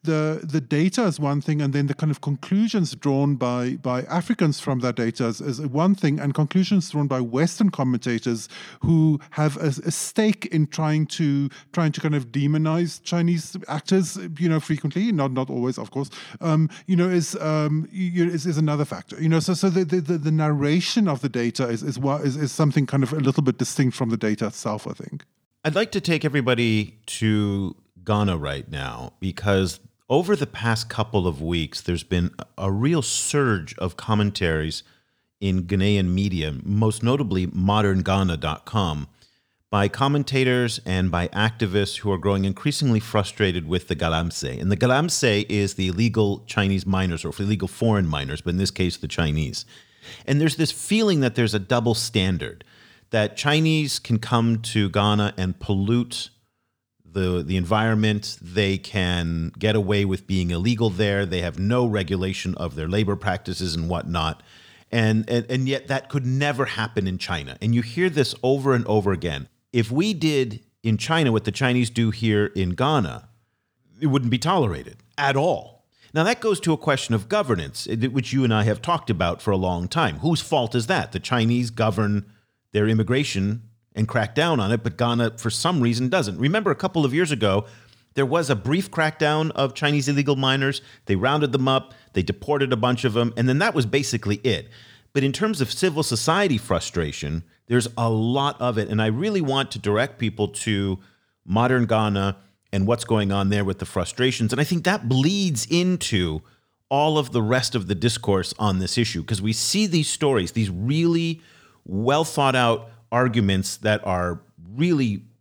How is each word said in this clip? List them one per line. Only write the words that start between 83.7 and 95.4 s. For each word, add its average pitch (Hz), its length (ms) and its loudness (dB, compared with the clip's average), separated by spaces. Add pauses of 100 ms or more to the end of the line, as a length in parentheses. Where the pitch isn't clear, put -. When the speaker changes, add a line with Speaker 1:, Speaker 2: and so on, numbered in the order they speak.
Speaker 2:
and 107 100 0
crack 110 300 0
down 156 240 2
on 98 100 0
it, 113 140 0
but 110 120 -4
Ghana, 120 420 0
for 117 120 -4
some 165 300 0
reason, 120 280 2
doesn't. 107 300 0
Remember, 185 320 0
a 135 60 0
couple 170 280 0
of 127 80 2
years 156 200 0
ago, 107 320 2 (500)
there 139 120 2
was 147 240 0
a 127 60 4
brief 143 360 -2
crackdown 156 600 0
of 135 220 -2
Chinese 147 340 0
illegal 143 280 2
miners. 135 460 0 (240)
They 98 100 2
rounded 131 340 2
them 131 160 2
up, 131 280 0 (180)
they 95 100 2
deported 139 500 0
a 123 40 2
bunch 123 280 0
of 117 80 2
them, 117 240 0
and 120 120 2
then 131 100 2
that 214 160 0
was 131 120 2
basically 113 580 0
it. 92 240 0 (440)
But 135 120 2
in 139 80 2
terms 202 280 -2